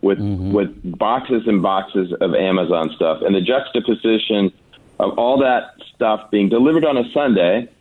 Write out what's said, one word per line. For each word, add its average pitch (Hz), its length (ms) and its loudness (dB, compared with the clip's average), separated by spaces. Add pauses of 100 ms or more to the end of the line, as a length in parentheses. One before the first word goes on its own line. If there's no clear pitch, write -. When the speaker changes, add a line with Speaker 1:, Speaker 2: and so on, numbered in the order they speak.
Speaker 1:
with, 98 180 0
Speaker 2:
Mm-hmm. 98 320 -4
Speaker 1:
with 92 480 -4
boxes 117 480 -2
and 104 140 2
boxes 95 580 -2
of 90 160 0
Amazon 87 640 0
stuff. 80 240 0
And 95 120 0
the 98 60 2
juxtaposition 110 1120 0 (480)
of 101 180 0
all 123 200 2
that 127 380 0 (200)
stuff 110 360 -2
being 101 180 2
delivered 147 340 4
on 143 140 2
a 120 160 -2
Sunday 117 560 2 (120)